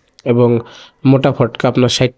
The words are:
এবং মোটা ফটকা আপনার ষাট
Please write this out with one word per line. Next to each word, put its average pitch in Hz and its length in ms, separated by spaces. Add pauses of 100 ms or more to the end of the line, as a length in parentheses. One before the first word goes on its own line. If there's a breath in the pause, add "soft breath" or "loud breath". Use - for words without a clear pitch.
(260)
এবং 120 240 (560 loud breath)
মোটা 135 260
ফটকা 120 360
আপনার 123 220
ষাট 127 280